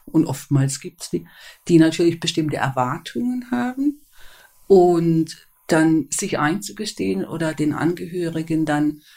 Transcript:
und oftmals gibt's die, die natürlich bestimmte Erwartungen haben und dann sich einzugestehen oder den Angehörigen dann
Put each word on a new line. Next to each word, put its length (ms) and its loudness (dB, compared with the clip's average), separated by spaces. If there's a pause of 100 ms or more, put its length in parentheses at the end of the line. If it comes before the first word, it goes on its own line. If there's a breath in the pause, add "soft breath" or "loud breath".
und 180 2
oftmals 560 -2
gibt's 300 -14
die, 160 -4 (420 loud breath)
die 100 6
natürlich 400 4
bestimmte 380 -2
Erwartungen 960 -4
haben 500 -2 (640 soft breath)
und 800 4 (200)
dann 440 2
sich 280 -4
einzugestehen 840 -4
oder 300 -4
den 200 -2
Angehörigen 920 -2
dann 380 -2 (140 loud breath)